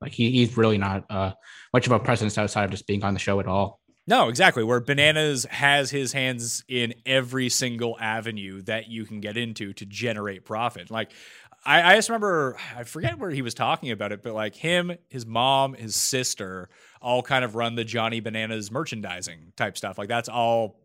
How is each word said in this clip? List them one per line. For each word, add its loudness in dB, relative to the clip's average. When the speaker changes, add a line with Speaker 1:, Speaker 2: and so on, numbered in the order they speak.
Speaker 1:
Like, -12
he, 2
he's 4
really 6
not, -2
uh, -2
much 6
of 4
a 6
presence 2
outside 0
of -2
just -8
being -2
on 0
the -2
show 0
at -2
all. 0
Speaker 2:
No, 4
exactly. 2
Where 2
Bananas 2
has 2
his -4
hands -4
in -2
every 0
single -2
avenue -6
that -4
you -8
can -12
get -6
into -6
to -14
generate -6
profit. -6
Like, -6
I, 8
I 12
just 2
remember, 0
I -10
forget -6
where -6
he -4
was -4
talking 0
about -4
it, -10
but, -8
like, -4
him, 0
his -10
mom, 2
his -10
sister, -4
all 2
kind 2
of -6
run -2
the -2
Johnny -2
Bananas -6
merchandising -8
type -2
stuff. -8
Like, -6
that's -2
all 0